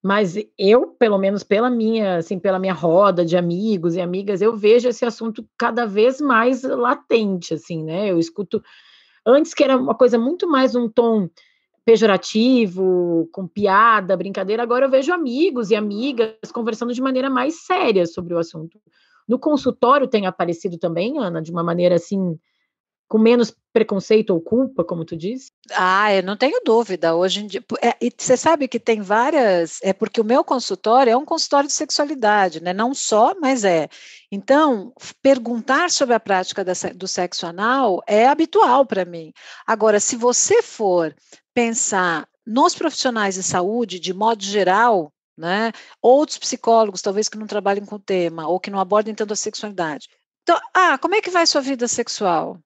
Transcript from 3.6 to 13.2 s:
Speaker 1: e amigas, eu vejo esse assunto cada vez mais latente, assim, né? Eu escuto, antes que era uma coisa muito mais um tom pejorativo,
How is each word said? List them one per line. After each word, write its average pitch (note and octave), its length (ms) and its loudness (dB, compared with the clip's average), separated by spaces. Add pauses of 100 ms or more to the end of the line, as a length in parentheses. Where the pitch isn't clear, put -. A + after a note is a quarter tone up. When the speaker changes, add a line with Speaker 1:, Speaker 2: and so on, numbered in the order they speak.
Speaker 1:
e F#3 60 -4
amigas, F#3+ 400 -4
eu A3 160 0
vejo A3+ 320 4
esse A#3+ 160 -4
assunto A3+ 420 -8 (100)
cada A#3 280 -2
vez A3 340 0
mais B3+ 440 2
latente, A#3+ 920 -2
assim, D#3 320 -8
né? F#3 260 -4
Eu E3+ 80 2
escuto, F3+ 420 -6 (640)
antes D4 280 4
que - 100 2
era C4 140 2
uma B3 180 -2
coisa A#3+ 220 4
muito D4 280 -2
mais C4 300 2
um A#3+ 140 -2
tom A3+ 400 0 (540)
pejorativo, F#3 1500 2